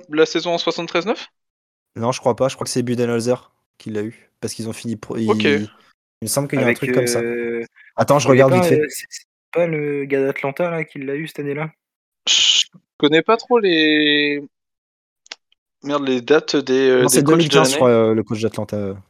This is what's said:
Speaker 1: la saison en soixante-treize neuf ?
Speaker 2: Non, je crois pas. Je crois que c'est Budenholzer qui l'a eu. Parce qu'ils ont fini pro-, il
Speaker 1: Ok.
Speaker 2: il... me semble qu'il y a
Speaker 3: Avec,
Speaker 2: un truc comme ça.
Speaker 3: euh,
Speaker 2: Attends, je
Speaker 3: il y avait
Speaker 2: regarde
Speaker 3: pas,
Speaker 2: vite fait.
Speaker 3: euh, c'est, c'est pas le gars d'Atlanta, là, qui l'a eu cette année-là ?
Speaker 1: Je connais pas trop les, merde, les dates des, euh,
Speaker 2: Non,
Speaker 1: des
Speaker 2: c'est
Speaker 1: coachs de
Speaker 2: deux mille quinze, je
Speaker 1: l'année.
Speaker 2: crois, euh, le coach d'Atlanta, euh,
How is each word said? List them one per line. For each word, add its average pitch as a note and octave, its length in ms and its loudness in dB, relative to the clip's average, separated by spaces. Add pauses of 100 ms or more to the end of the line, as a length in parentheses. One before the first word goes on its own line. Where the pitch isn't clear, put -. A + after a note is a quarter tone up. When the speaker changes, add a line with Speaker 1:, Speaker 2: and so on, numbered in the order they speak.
(100)
Speaker 1:
la D#3 160 4
saison E3+ 260 -2
en E3+ 60 0
soixante-treize E3+ 480 -4
neuf ? C4 220 -6 (680)
Speaker 2:
Non, A#2 160 -2
je B2+ 100 -4
crois A#2+ 140 2
pas. C3 140 0
Je - 80 -8
crois B2 80 -10
que - 60 -6
c'est B2+ 120 -2
Budenholzer A#2+ 680 -2 (260)
qui - 120 -14
l'a G#2+ 120 -6
eu. - 280 -14 (100)
Parce G#2+ 120 -8
qu'ils A2 160 -10
ont A2+ 40 -8
fini A2+ 240 -8
pro-, - 200 -10
il A2 140 0
Speaker 1:
Ok. G#2+ 140 2
Speaker 2:
il... G#2 240 0 (540)
me A2+ 40 -8
semble C#3 220 -2
qu'il C#3+ 100 -4
y B2+ 40 0
a - 20 0
Speaker 3:
Avec, A#2+ 140 0
Speaker 2:
un - 0 -
truc B2+ 160 -4
comme B2+ 120 2
ça. A#2+ 140 -2
Speaker 3:
euh, A#2 420 -6 (340)
Speaker 2:
Attends, C#3 220 2
je B2+ 100 0
Speaker 3:
il C3 80 6
y B2+ 40 8
avait - 20 8
Speaker 2:
regarde F3 200 4
Speaker 3:
pas, F3 60 2
Speaker 2:
vite C#3+ 100 4
fait. - 60 2
Speaker 3:
euh, - 40 -2
c'est, - 220 -12
c'est - 160 -18 (260)
pas E3+ 160 0
le D3 380 -4
gars C#3 180 0
d'Atlanta, C#3 460 -4
là, D#3+ 140 -6
qui - 140 -14
l'a C3+ 160 -8
eu D#3 140 -8
cette - 100 -14
année-là ? D3 320 -6 (580)
Speaker 1:
Je - 360 2 (340)
connais D#3 240 4
pas A3 140 2
trop A#3+ 240 0
les, D3+ 840 2 (1400)
merde, C#3+ 260 -4
les B2+ 120 0
dates D3+ 360 2
des, C3 320 2
euh, B2+ 100 6
Speaker 2:
Non, B2+ 60 4
Speaker 1:
des B2 60 2
Speaker 2:
c'est C#3 120 4
Speaker 1:
coachs C#3+ 40 0
de D#3 40 4
Speaker 2:
deux D#3+ 60 6
mille E3 120 2
quinze, C#3 200 4
je - 40 0
Speaker 1:
l'année. C#3 40 -2
Speaker 2:
crois, B2+ 140 4
euh, A2+ 240 4
le A2 100 2
coach A2 180 -6
d'Atlanta, G#2+ 340 -6
euh, G2+ 180 -6 (160)